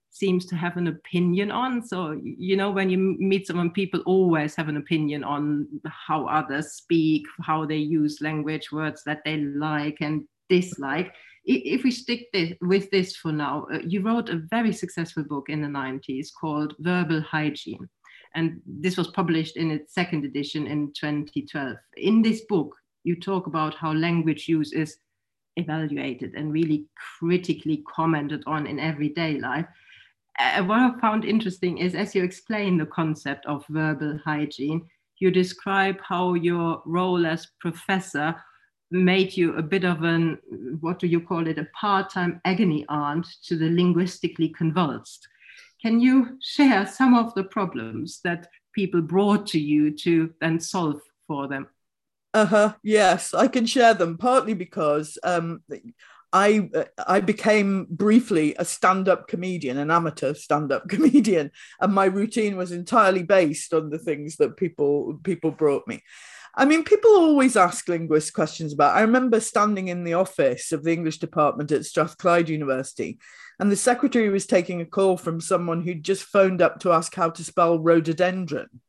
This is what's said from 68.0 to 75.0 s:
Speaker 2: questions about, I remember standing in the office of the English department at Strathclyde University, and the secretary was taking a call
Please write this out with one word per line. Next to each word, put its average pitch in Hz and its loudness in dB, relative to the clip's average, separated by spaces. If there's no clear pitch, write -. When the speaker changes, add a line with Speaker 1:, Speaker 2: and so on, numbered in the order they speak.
Speaker 2:
questions 156 -4
about, 143 4
I 202 6
remember 233 4
standing 202 0
in 175 -6
the 170 -2
office 165 0
of 147 -4
the 165 0
English 165 -2
department 151 0
at 151 0
Strathclyde 175 0
University, 135 -4
and 202 2
the 202 4
secretary 240 2
was 196 0
taking 180 2
a 165 -6
call 190 2